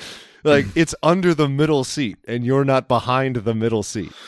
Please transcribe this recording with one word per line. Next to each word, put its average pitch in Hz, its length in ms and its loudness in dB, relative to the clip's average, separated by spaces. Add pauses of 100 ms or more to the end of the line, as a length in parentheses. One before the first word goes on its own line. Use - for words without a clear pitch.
(420)
Like, 143 320 4
it's 165 280 0
under 175 320 2
the 147 140 2
middle 143 360 0
seat 123 320 -6 (100)
and 120 200 -4
you're 135 180 2
not 131 240 0
behind 127 480 0
the 113 180 -2
middle 110 280 0
seat. - 300 -8 (160)